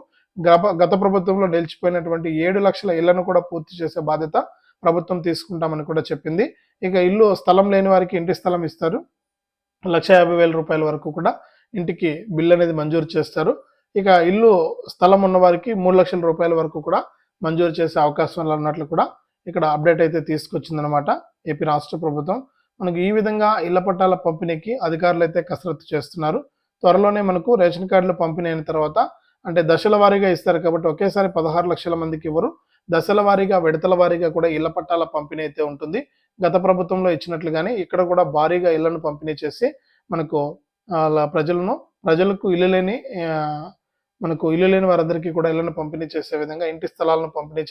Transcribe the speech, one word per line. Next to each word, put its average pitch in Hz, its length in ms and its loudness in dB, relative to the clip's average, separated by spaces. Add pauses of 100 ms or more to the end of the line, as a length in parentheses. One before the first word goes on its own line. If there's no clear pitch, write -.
(500)
గప-, 175 240 6 (100)
గత 170 180 2
ప్రభుత్వంలో 196 460 0
నిలిచిపోయినటువంటి 170 880 -2
ఏడు 180 220 0
లక్షల 196 320 0
ఇళ్లను 175 340 2
కూడా 180 160 2
పూర్తి 170 440 -8
చేసే 160 160 -6
బాధ్యత 156 360 -4 (460)
ప్రభుత్వం 170 380 0
తీసుకుంటామని 160 640 -4
కూడా 160 260 -2
చెప్పింది. 160 340 -2 (380)
ఇక 185 120 -2
ఇల్లు 190 400 4
స్థలం 185 360 4
లేని 196 180 2
వారికి 185 280 2
ఇంటి 170 180 -2
స్థలం 180 300 -2
ఇస్తారు. 165 340 -4 (840)
లక్ష 170 260 0
యాభై 175 260 6
వేల 170 160 4
రూపాయల 160 320 -2
వరకు 151 260 -4
కూడా 170 220 -2 (420)
ఇంటికి 175 360 -4 (200)
బిల్లు 165 240 2
అనేది 170 180 2
మంజూరు 156 440 -2
చేస్తారు. 160 360 -2 (440)
ఇక 196 100 0
ఇల్లు 190 460 6 (360)
స్థలం 196 340 4
ఉన్న 190 140 2
వారికి 180 380 4
మూడు 185 220 2
లక్షల 180 240 2
రూపాయల 170 340 0
వరకు 160 260 -2
కూడా 170 200 -2 (420)
మంజూరు 165 380 0
చేసే 160 200 0
అవకాశం 151 500 -2
ఉన్నట్లు 151 340 -4
కూడా 165 220 0 (400)
ఇక్కడ 165 180 -4
అప్‌డేట్ 151 360 2
అయితే 165 200 2
తీసుకొచ్చిందనమాట 151 840 -4 (420)
ఏపీ 156 160 -6
రాష్ట్ర 151 340 -2
ప్రభుత్వం. 160 400 -4 (420)
మనకు 180 160 -4
ఈ 180 160 0
విధంగా 214 480 0
ఇళ్ల 175 180 0
పట్టాల 185 360 2
పంపిణీకి 170 640 -4
అధికారులు 170 460 0
అయితే 170 200 0
కసరత్తు 165 520 -8
చేస్తున్నారు. 156 440 -4 (440)
త్వరలోనే 202 380 4
మనకు 190 340 0
రేషన్ 180 340 2
కార్డులు 185 240 2
పంపిణీ 170 380 -4
అయిన 160 120 -4
తర్వాత, 156 360 -2 (480)
అంటే 170 160 0
దశల 165 340 2
వారీగా 202 320 4
ఇస్తారు 170 300 2
కాబట్టి 165 300 0
ఒకేసారి 196 400 0
పదహారు 165 400 -2
లక్షల 170 260 -4
మందికి 160 340 -6
ఇవ్వరు, 170 200 -2 (420)
దశల 170 300 2
వారీగా, 196 380 2
విడతల 165 360 2
వారీగా 175 340 2
కూడా 165 200 0
ఇళ్ల 160 200 -2
పట్టాల 165 360 -2
పంపిణీ 156 380 -8
అయితే 151 200 -6
ఉంటుంది. 151 380 -6 (460)
గత 170 80 0 (100)
ప్రభుత్వంలో 185 460 0
ఇచ్చినట్లుగానే 165 640 -4
ఇక్కడ 185 280 -2
కూడా 175 200 2
భారీగా 165 480 2
ఇళ్లను 165 300 0
పంపిణీ 156 340 -6 (100)
చేసి 190 240 -2 (420)
మనకు, 160 300 -2 (540)
ఆ, 160 100 2
అలా 156 200 2
ప్రజలను, 175 560 -2 (260)
ప్రజలకు 180 460 0
ఇల్లు 180 140 2
లేని, 185 300 0 (280)
ఆ, 160 100 -4 (880)
మనకు 160 300 -2
ఇల్లు 175 140 2
లేని 190 200 2
వారందరికీ 170 460 0
కూడా 165 180 0
ఇళ్లను 165 220 -4
పంపిణీ 156 440 -8
చేసే 151 200 -6
విధంగా, 156 300 -6
ఇంటి 165 200 -8
స్థలాలను 160 500 -2
పంపిణీ 156 340 -8